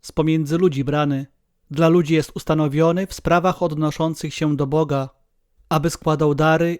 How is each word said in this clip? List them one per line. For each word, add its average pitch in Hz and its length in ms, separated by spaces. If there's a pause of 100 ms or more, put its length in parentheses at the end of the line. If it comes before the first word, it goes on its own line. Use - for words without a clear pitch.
z - 120
pomiędzy 160 460
ludzi 147 260
brany 143 420 (440)
dla 165 180
ludzi 165 260
jest 151 200
ustanowiony 160 720
w - 80
sprawach 175 480
odnoszących 156 720
się 151 220
do 143 100
Boga, 143 420 (600)
aby 156 220
składał 151 440
dary 160 440